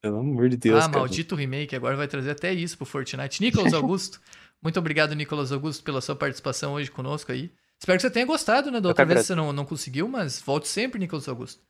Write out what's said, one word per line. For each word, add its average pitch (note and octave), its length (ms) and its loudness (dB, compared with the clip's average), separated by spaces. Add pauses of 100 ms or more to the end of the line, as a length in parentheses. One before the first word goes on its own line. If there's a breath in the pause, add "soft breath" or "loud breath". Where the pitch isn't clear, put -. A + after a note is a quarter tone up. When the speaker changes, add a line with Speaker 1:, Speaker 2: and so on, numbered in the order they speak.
Speaker 1:
Pelo G#2+ 180 0
amor B2+ 300 4
de B2 80 2
Deus, A#2+ 260 6
Speaker 2:
Ah, E3 40 4
Speaker 1:
cara. D3+ 120 2
Speaker 2:
maldito E3 360 -2
remake, C#3+ 380 -4
agora B2+ 220 -2
vai C#3+ 120 -2
trazer C#3 240 -4
até E3 200 -4
isso E3+ 260 -4
pro C#3 80 -8
Fortnite. C3+ 560 -6
Nicolas G#3 300 4
Speaker 1:
<laughs> - 20 2
Speaker 2:
Augusto, F#3+ 460 0 (420 soft breath)
muito E3 160 -2
obrigado, D3+ 380 2
Nicolas C#3+ 380 -2
Augusto, C#3+ 320 -4
pela C3+ 160 -2
sua C#3+ 160 -6
participação C#3+ 560 -4
hoje C#3+ 180 -4
conosco C#3 400 -6
aí. E3+ 180 -6 (300)
Espero F#3 180 4
que F#3 40 2
você B3+ 100 2
tenha A#3+ 140 2
gostado, C#4+ 440 2
né? A#3+ 120 -2
Da F3+ 60 4
Speaker 3:
Eu - 20 6
Speaker 2:
outra C#3 160 4
Speaker 3:
que E3 80 4
Speaker 2:
vez A2+ 120 6
você G3 60 -4
Speaker 3:
agradeço. D#3+ 220 0
Speaker 2:
não, - 0 -
não C#3+ 120 -2
conseguiu, C#3+ 440 -4
mas G3 320 -4
volte D3 260 0
sempre, A#3+ 320 -4
Nicolas E3 300 -4
Augusto. B2 400 -10